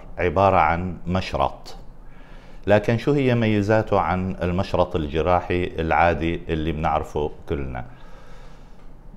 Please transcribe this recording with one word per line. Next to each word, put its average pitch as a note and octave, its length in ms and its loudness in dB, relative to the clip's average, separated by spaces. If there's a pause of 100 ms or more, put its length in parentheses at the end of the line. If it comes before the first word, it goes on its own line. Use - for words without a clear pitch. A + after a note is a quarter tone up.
(180)
عبارة F#2 380 4
عن E2+ 420 2 (100)
مشرط. E2+ 680 -2 (920)
لكن G#2+ 300 4
شو C#3+ 140 0
هي C3+ 240 4
ميزاته G#2+ 640 2
عن F#2 420 0
المشرط F2+ 540 0
الجراحي E2+ 840 2
العادي E2 720 2
اللي D#2+ 220 0
بنعرفه D2+ 600 -2 (180)
كلنا؟ C2+ 360 -6 (1300)